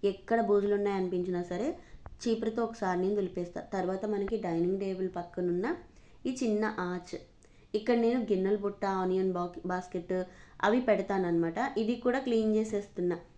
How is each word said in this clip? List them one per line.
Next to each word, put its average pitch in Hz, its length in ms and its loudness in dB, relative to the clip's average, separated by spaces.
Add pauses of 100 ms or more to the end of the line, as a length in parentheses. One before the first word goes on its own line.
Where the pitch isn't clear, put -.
ఎక్కడ 202 400 0
బూజులు 202 320 4
ఉన్నాయనిపించినా 185 680 0
సరే 180 260 -4 (520)
చీపురుతో 220 420 0
ఒకసారి 190 380 -2
నేను 196 160 2
దులిపేస్తా. 180 440 -4 (100)
తర్వాత 190 360 -2
మనకి 202 320 -2
డైనింగ్ 180 420 0
టేబుల్ 190 300 -4
పక్కనున్న 180 560 -2 (580)
ఈ 262 80 -2
చిన్న 220 320 0 (160)
ఆర్చ్, 180 360 -6 (580)
ఇక్కడ 220 220 2
నేను 233 280 4
గిన్నెల 196 320 2
బుట్ట, 202 280 -4 (120)
ఆనియన్ 185 360 2
బా-, 175 320 -4
బాస్కెట్ 180 500 -4 (460)
అవి 220 200 4
పెడతానన్నమాట. 190 760 2 (200)
ఇది 226 180 2
కూడా 247 240 2
క్లీన్ 226 340 2
చేసేస్తున్నా. 202 600 -2 (220)